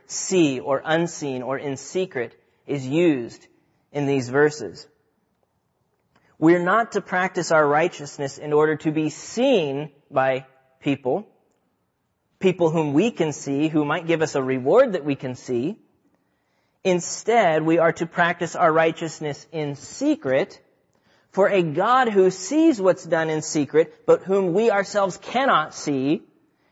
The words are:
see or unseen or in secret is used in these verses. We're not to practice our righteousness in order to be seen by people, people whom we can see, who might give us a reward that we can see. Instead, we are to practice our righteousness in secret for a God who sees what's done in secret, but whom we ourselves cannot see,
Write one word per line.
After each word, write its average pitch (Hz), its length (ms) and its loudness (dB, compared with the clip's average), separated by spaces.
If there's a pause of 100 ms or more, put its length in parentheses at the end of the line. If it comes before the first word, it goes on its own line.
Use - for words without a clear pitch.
see 151 540 0
or 139 240 -2
unseen 156 580 -2
or 131 160 -6
in 135 180 -6
secret 131 640 -6 (280)
is 135 200 -6
used 143 580 0 (460)
in 143 160 -4
these 135 220 0
verses. 123 580 0 (1500)
We're 170 240 4
not 196 300 0
to 202 80 -2
practice 180 500 -4
our 156 160 6
righteousness 147 720 -2
in 151 140 -6
order 151 240 4
to 156 160 -4
be 151 180 -2
seen 156 800 -2 (180)
by 135 380 -2 (340)
people, 139 460 -4 (1120)
people 175 320 2
whom 156 220 -2
we 180 180 2
can 156 220 -2
see, 143 340 -4
who 151 180 0
might 165 220 -4
give 160 160 0
us 151 140 -2
a 135 60 0
reward 139 500 2
that 151 120 -6
we 143 120 -2
can 127 180 -8
see. 127 420 -6 (1080)
Instead, 180 800 0
we 160 140 2
are 165 140 4
to 165 140 -6
practice 170 480 -2
our 165 180 4
righteousness 160 800 -2
in 147 240 -6
secret 160 880 -2 (680)
for 190 180 2
a 190 140 2
God 214 460 2
who 190 220 4
sees 302 500 2
what's 185 240 2
done 160 240 0
in 156 140 -2
secret, 151 640 0
but 165 160 4
whom 190 320 0
we 220 160 2
ourselves 196 480 -2
cannot 214 560 0
see, 143 480 -2 (500)